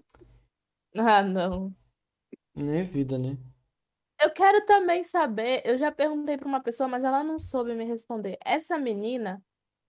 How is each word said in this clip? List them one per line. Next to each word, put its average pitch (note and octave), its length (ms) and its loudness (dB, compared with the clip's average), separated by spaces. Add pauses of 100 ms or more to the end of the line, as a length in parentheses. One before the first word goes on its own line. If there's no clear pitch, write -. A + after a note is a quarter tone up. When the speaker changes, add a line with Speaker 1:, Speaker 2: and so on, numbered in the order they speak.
(960)
Speaker 1:
Ah, G#3+ 260 6
não. F#3+ 500 -2 (800)
Speaker 2:
Não D3 220 -4
é F3 80 0
vida, C#3 340 -2
né? C3 220 -4 (840)
Speaker 1:
Eu D4+ 120 4
quero G4+ 340 4
também F4+ 380 4
saber, B3+ 600 0
eu B3 140 2
já D4 140 0
perguntei D4 440 -2
pra C4+ 120 -8
uma C4+ 120 -2
pessoa, B3+ 280 -4
mas B3+ 160 -2
ela C4+ 180 2
não D#4 160 -4
soube A#3+ 380 -4
me A3+ 80 -4
responder. A3+ 600 -6
Essa D#4 320 -2
menina, A3 640 -4 (480)